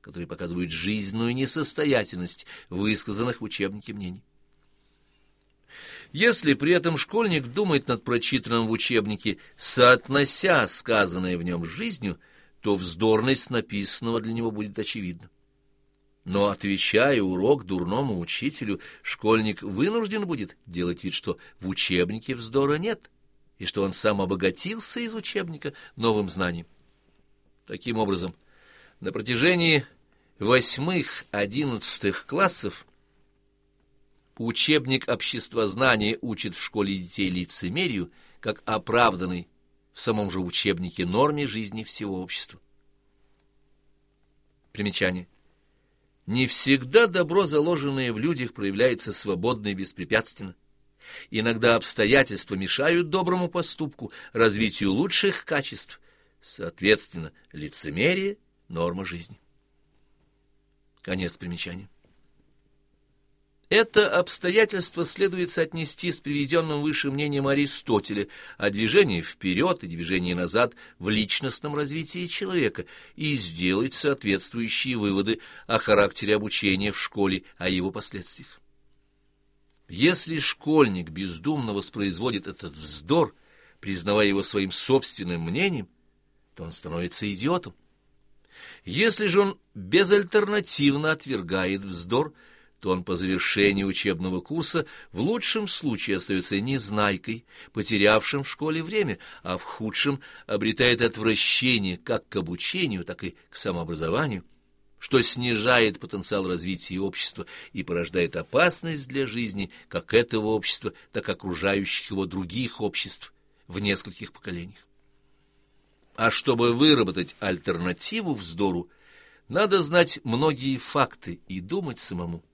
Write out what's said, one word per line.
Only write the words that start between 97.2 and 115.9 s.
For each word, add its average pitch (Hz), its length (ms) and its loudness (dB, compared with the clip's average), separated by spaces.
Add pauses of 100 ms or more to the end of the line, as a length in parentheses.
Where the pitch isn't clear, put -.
потерявшим 107 720 4
в 139 80 -8
школе 156 320 -2
время, 170 380 -2 (240)
а 90 120 -2
в 87 60 -8
худшем 135 580 -2 (260)
обретает 110 540 2
отвращение 110 960 2
как - 320 -4
к - 60 -16
обучению, 95 720 -2
так 90 180 -10
и 90 140 -8 (140)
к - 60 -12
самообразованию, 87 880 -4 (540)
что 131 240 2
снижает 117 800 2
потенциал 95 480 -4
развития 90 500 -4
общества - 480 -4 (260)
и 87 120 -6
порождает 87 500 -2
опасность 160 720 0
для 131 220 -4
жизни 104 420 -4 (160)
как - 260 -6
этого 113 340 4
общества, - 460 -2 (200)
так - 160 -6
и 101 40 -2
окружающих 95 800 -2
его 95 160 -2
других 95 540 -6
обществ - 520 -4 (360)
в 87 100 -6
нескольких 101 540 -2
поколениях. 90 560 -12 (1300)